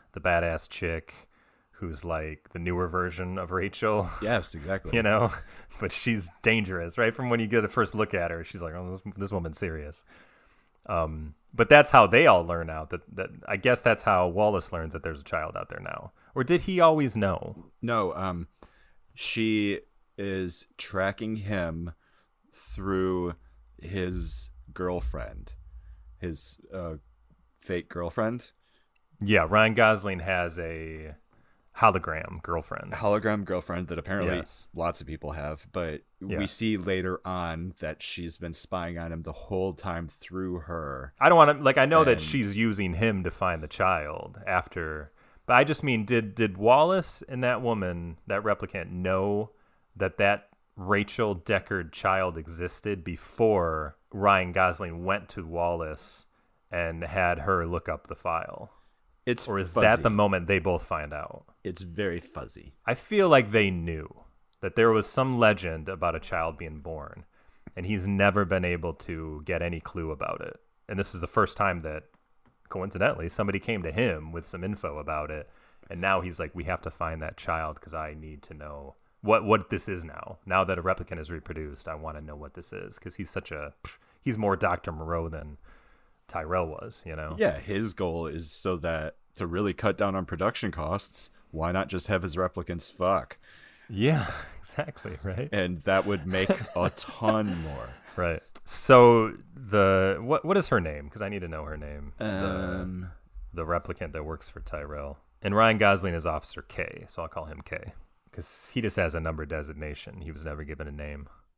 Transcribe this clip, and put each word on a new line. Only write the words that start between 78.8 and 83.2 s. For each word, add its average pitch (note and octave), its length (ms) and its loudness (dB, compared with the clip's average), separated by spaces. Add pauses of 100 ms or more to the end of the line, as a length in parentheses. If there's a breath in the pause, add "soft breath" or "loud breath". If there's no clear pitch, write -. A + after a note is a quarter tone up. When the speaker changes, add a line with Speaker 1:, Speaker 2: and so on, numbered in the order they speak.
Speaker 1:
what, A2 180 6
what G#2 260 4
this - 180 -4
is F2 160 -6
now. - 420 -14
Now F#2+ 180 4
that F2+ 140 -2
a E2+ 40 -6
replicant F#2 360 -2
is D#2 120 -10
reproduced, D#2 580 -10
I D#2+ 60 -8
wanna D#2 260 -10
know D2+ 160 -14
what D2+ 180 -16
this - 180 -16
is, - 260 -12
'cause - 180 -14
he's F2+ 140 -10